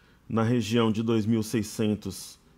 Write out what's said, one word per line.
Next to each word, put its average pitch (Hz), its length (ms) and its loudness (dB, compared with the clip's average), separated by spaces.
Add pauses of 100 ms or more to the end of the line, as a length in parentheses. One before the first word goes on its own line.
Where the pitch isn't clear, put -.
(280)
na 110 160 0
região 113 480 2
de 110 100 0
dois 113 240 2
mil 113 160 2
seiscentos 107 960 -4 (200)